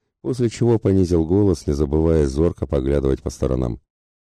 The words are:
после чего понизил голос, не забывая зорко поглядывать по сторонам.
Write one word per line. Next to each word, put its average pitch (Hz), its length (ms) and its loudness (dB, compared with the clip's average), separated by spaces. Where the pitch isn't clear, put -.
после 123 280 -2
чего 117 300 0
понизил 90 460 2
голос, 95 420 0
не 76 60 0
забывая 78 520 2
зорко 73 400 -2
поглядывать 67 560 0
по - 80 -8
сторонам. 64 500 -4